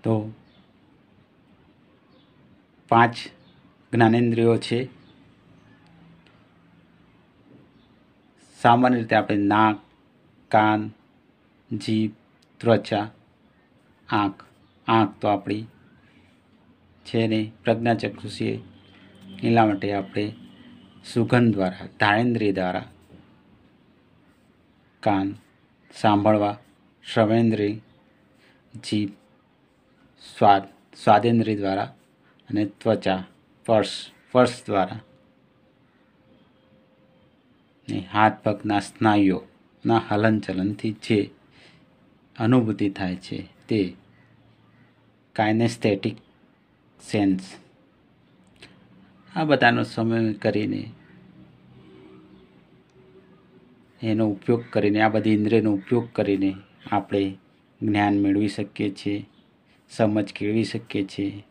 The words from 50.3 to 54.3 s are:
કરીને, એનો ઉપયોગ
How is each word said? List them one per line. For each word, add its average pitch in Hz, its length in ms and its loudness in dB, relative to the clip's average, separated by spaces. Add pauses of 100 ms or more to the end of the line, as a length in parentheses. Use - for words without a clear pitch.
કરીને, 104 580 -4 (3000)
એનો 110 280 0
ઉપયોગ 117 400 -2